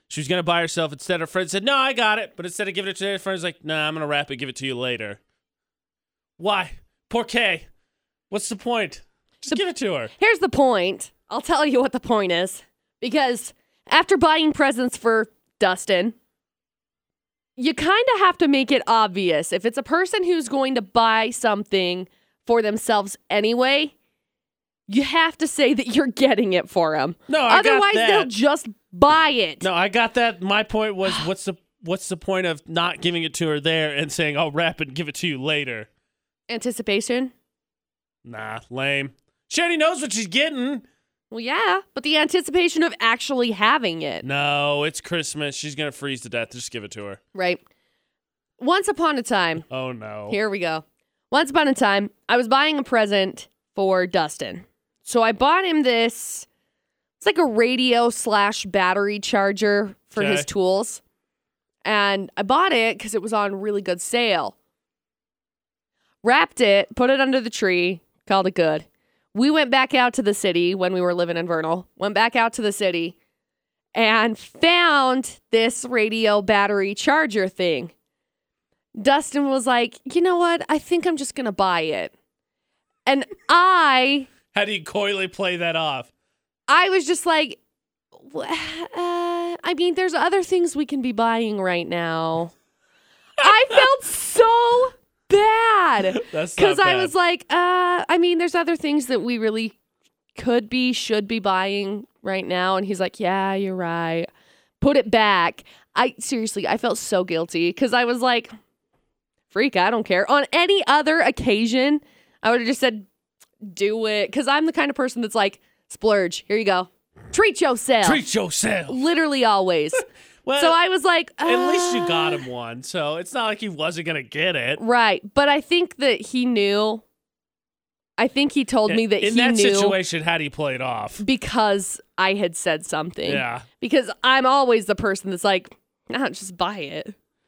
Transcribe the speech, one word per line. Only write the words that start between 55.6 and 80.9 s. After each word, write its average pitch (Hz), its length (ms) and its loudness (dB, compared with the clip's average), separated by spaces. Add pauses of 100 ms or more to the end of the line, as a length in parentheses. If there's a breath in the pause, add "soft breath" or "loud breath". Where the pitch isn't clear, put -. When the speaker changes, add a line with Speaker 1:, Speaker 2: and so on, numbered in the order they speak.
Speaker 2:
him 311 180 2
this, 233 640 -2 (720)
it's - 80 -6
like 302 120 2
a 339 80 4
radio 240 640 2
slash 208 560 -2
battery 202 540 0
charger 202 760 0 (140)
for 208 140 -4
his 196 180 0
Speaker 1:
Okay. 143 60 -6
Speaker 2:
tools. 196 540 -2 (840)
And 202 520 0
I 202 60 -2
bought 320 300 2
it 226 260 0
'cause 214 160 -10
it 196 60 -2
was 214 120 -6
on 202 220 0
really 202 260 -4
good 180 200 -4
sale. 196 560 -2 (1700)
Wrapped 254 360 2
it, 202 360 4
put 254 140 2
it 269 120 2
under 262 180 2
the 226 100 -4
tree, 180 520 0 (260)
called 196 200 2
it 185 80 -4
good. 156 300 0 (480)
We 254 180 2
went 294 200 2
back 262 220 2
out 247 220 4
to 262 80 -2
the 202 100 2
city 175 420 0
when 185 180 0
we 180 80 0
were 180 120 2
living 170 240 -2
in 170 100 -4
Vernal. 165 480 -2
Went 202 200 -4
back 226 200 2
out 226 180 2
to - 80 -8
the 208 100 -2
city 175 440 -2 (800)
and 220 420 2
found 302 1000 0 (120)
this 226 340 0
radio 220 560 0
battery 202 520 2
charger 220 540 0
thing. 170 440 -2 (1080)
Dustin 277 500 0
was 262 180 -2
like, 240 360 0
"You 294 180 -2
know 359 160 2
what? 339 300 0
I 302 120 2
think 339 260 -2